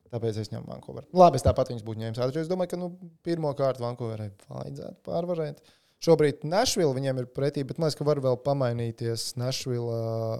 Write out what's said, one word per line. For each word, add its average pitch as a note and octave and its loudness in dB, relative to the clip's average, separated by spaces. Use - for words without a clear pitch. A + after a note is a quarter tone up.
Tāpēc A2 -4
es G#2+ -6
ņemu A#2 -10
Vancouveru. - -12
Labi, F3 8
es - -2
tāpat C3 4
viņus A#2 -10
būtu A2 -8
ņēmis A2+ -6
ātri, C3+ -2
jo D#3+ -4
es - -4
domāju, F3+ -2
ka, F3+ -4
nu, F3+ -6
pirmo E3 -2
kārtu B2+ 0
Vancouverai A2 -6
vajadzētu - -12
pārvarēt. E3 -4
Šobrīd D3+ 6
Nashville F3+ 2
viņiem C3 -2
ir B2 -4
pretī, C#3 -2
bet C3 -8
man D#3+ 0
liekas, C#3+ -2
ka D3 -4
var D3 2
vēl B2+ 2
pamainīties A#2 -2
Nashville, B2 -2
ā, A2+ -2